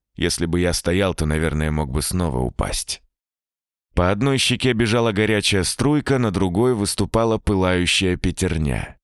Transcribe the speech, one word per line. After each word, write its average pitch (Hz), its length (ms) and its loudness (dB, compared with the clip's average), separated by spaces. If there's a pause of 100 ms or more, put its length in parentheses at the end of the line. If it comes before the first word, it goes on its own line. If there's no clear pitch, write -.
(160)
Если 85 300 -2
бы 85 140 0
я 87 140 0
стоял, 90 400 0
то, 80 120 -4
наверное, 78 460 0
мог 76 200 -4
бы 73 100 -2
снова 82 380 -2
упасть. - 640 -6 (920)
По 87 180 2
одной 131 260 0
щеке 123 360 0
бежала 117 380 2
горячая 104 520 2
струйка, 139 560 0
на 113 120 2
другой 95 420 2
выступала 110 640 0
пылающая 92 800 0
пятерня. 80 880 -2